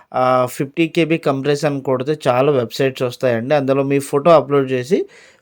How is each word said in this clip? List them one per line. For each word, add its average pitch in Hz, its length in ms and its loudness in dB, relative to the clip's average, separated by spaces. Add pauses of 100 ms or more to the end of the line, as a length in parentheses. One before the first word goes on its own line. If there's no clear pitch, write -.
(140)
ఆ, 127 380 2
ఫిఫ్టీ 160 360 -2
కేబీ 160 300 0
కంప్రెషన్ 143 640 -2
కొడితే 135 360 -2 (100)
చాలా 131 240 2
వెబ్‌సైట్స్ 131 520 -2
వస్తాయండి, 123 520 -2
అందులో 135 280 0
మీ 139 160 0
ఫోటో 143 320 0
అప్‌లోడ్ 139 400 2
చేసి 131 340 -2 (360)